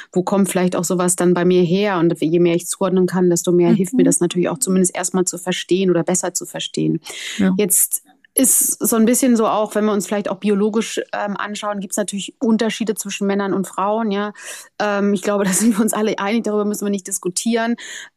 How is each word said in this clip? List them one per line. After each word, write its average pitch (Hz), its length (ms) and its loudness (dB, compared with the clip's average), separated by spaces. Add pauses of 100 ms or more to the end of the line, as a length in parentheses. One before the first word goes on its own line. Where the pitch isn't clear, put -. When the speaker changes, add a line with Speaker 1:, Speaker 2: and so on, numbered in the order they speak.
(140)
Speaker 1:
wo 180 100 0
kommt 196 260 2
vielleicht 180 260 0
auch 185 80 -2
sowas 180 320 0
dann 180 180 4
bei 175 120 2
mir 180 180 6
her? 190 360 2
Und 165 220 2
je 156 180 2
mehr 170 160 4
ich 170 120 -2
zuordnen 185 380 0
kann, 180 240 2
desto 175 220 0
mehr 170 200 6
hilft 175 220 2
mir 254 100 4
Speaker 2:
Mhm. - 20 6
Speaker 1:
das - 140 2
natürlich 170 300 0
auch 175 100 -6
zumindest 185 360 0
erst - 180 -4
mal 180 120 2
zu - 120 -6
verstehen 185 520 -2
oder 170 140 2
besser 180 300 -2
zu - 120 -6
verstehen. 156 540 -4 (380)
Speaker 2:
Ja. 190 200 2
Speaker 1:
Jetzt - 460 0 (300)
ist - 460 0
so 220 160 0
ein 220 100 4
bisschen 247 300 4
so 220 100 2
auch, 202 300 -2
wenn 214 80 0
wir 214 80 2
uns 202 160 -2
vielleicht 202 220 -4
auch 196 80 -6
biologisch, 208 640 0 (100)
ähm, 202 240 -6
anschauen, 202 460 -8
gibt's 190 160 -8
natürlich 196 420 -6
Unterschiede 220 560 0
zwischen 202 320 -6
Männern 196 260 0
und 190 140 -2
Frauen, 214 420 -2
ja. 202 220 -4 (480)
Ähm, 202 340 0
ich 196 80 -2
glaube, 202 220 0
<laughs> - 0 -
da 190 80 0
sind 202 240 2
wir 196 60 0
uns 220 120 2
alle 214 240 -2
einig, 202 280 -2
darüber 208 180 0
müssen 202 220 -2
wir 202 60 0
nicht 202 160 -4
diskutieren. 226 680 -2 (420)